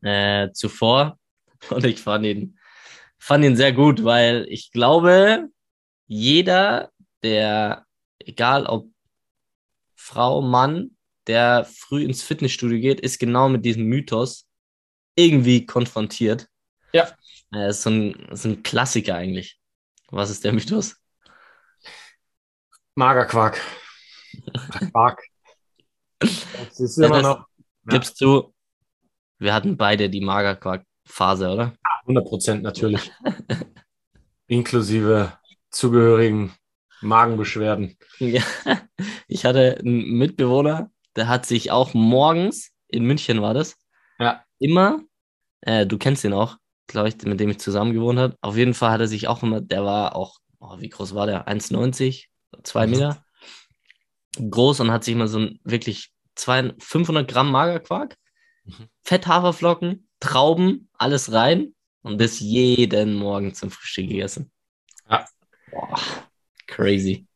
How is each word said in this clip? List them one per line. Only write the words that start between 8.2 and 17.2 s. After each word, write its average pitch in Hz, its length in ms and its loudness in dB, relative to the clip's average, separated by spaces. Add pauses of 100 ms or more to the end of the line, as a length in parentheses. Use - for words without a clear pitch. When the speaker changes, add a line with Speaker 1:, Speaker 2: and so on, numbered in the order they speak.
Speaker 1:
ob - 240 -6 (1040)
Frau, 135 460 -2
Mann, 139 560 0 (300)
der 120 380 2
früh - 400 -8
ins 131 180 -6
Fitnessstudio 127 580 -4
geht, 135 200 0
ist - 180 -6
genau 123 300 2
mit 123 160 0
diesem 117 200 0
Mythos 123 600 -4 (720)
irgendwie 127 500 6
konfrontiert. 113 840 -4 (440)
Speaker 2:
Ja. 165 180 4 (420)